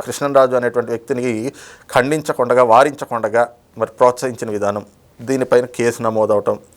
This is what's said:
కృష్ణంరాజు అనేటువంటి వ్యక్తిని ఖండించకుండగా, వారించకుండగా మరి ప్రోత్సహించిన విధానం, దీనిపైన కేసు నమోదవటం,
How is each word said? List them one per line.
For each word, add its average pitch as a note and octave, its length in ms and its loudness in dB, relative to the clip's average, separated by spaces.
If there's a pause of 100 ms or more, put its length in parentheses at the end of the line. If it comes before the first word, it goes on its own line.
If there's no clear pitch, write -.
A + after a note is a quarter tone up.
కృష్ణంరాజు C3 500 0
అనేటువంటి A#2+ 340 -2
వ్యక్తిని A#2+ 640 -4 (420)
ఖండించకుండగా, C3 720 0
వారించకుండగా A#2 840 2 (280)
మరి A2 120 -2 (100)
ప్రోత్సహించిన B2 520 0
విధానం, G2+ 340 -4 (360)
దీనిపైన B2+ 440 0
కేసు A#2+ 380 -4
నమోదవటం, G#2+ 560 0 (180)